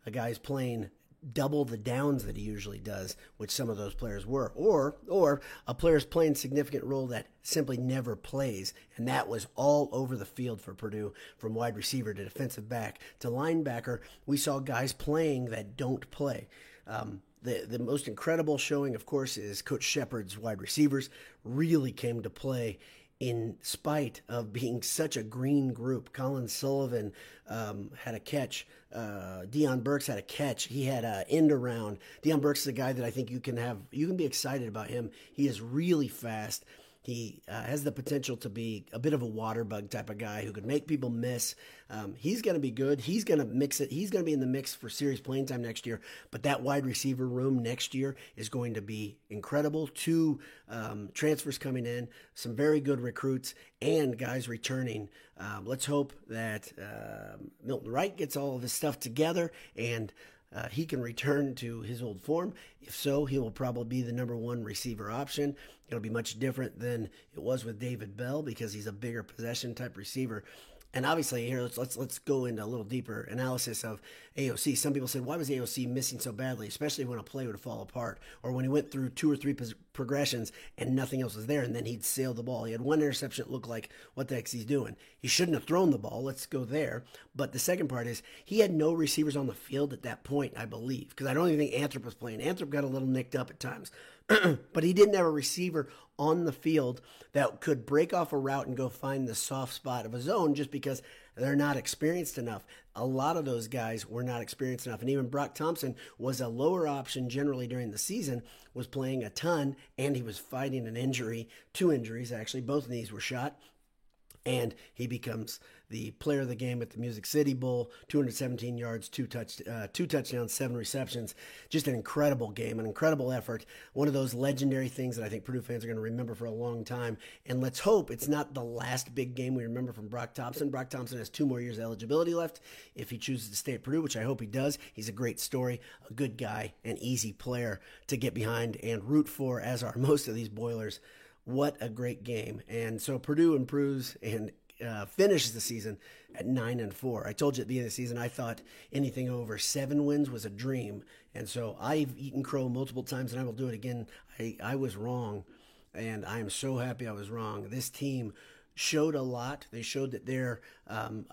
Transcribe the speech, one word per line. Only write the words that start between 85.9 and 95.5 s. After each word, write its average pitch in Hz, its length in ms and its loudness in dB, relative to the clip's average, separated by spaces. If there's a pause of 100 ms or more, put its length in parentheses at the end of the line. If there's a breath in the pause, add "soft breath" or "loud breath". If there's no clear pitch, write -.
the 120 80 4
ball. 110 240 -4
Let's 135 220 -6
go 131 180 -2
there. 127 400 -2 (320 loud breath)
But - 160 -2
the 135 80 -4
second 170 300 2
part 123 180 -2
is 117 160 -6 (220 loud breath)
he 208 140 0
had 196 140 10
no 156 200 6
receivers 151 420 4
on 139 120 2
the 107 60 -2
field 139 380 0
at 120 120 -10
that - 200 -8
point, 139 320 0
I 113 100 -4
believe, 117 500 -6
'cause 135 120 -4
I 131 60 2
don't 170 160 4
even 151 100 4
think 147 140 2
Anthrop 139 320 0
was 92 100 -10
playing. 113 240 -8
Anthrop 170 300 -2
got 143 160 2
a - 20 0
little 131 220 0
nicked 127 260 2
up 127 140 0
at - 100 -18
times. - 320 -8 (380 loud breath)
<clears throat> 214 440 6
But 160 100 4
he 180 100 6
didn't 202 220 12
have 180 100 8
a 165 60 6
receiver 156 580 0 (300 loud breath)